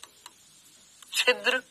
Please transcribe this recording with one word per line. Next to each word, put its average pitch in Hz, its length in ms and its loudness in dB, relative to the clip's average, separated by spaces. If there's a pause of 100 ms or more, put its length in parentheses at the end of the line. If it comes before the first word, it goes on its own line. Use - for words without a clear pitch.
(1120)
छिद्र। 247 460 2 (120)